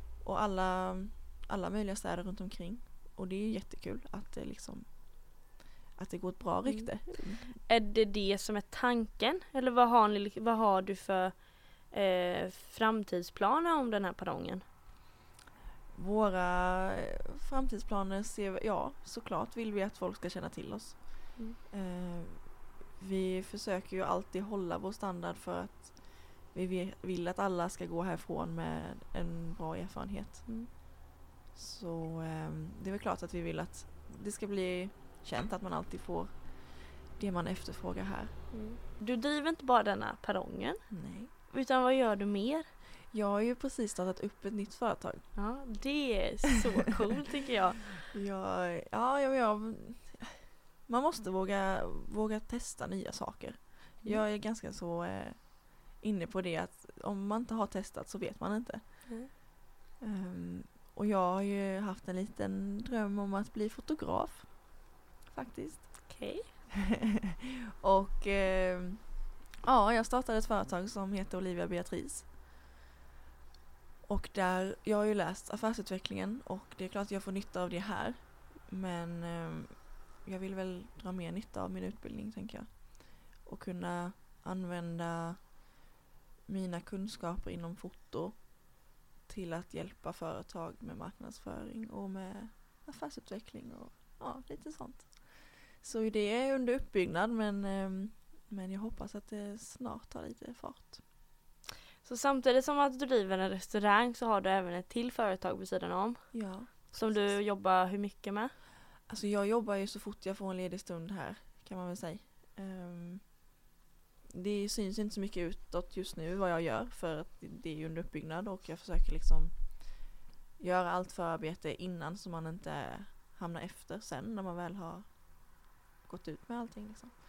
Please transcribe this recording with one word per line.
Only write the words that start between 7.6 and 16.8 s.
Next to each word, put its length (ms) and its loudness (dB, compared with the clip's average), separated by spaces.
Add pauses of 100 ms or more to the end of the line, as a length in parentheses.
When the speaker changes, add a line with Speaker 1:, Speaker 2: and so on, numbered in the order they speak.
Speaker 2:
Är 120 8
det 260 6
det 360 2
som 160 0
är 120 0
tanken? 680 4 (120)
Eller 200 4
vad 180 10
har 180 12
ni, 320 2
vad 180 6
har 240 8
du 140 -2
för... 360 2 (600)
Eh, 580 4
framtidsplaner 1300 4
om 120 2
den 140 4
här 80 0
perrongen? 500 -2 (1300)
Speaker 1:
Våra, 1000 4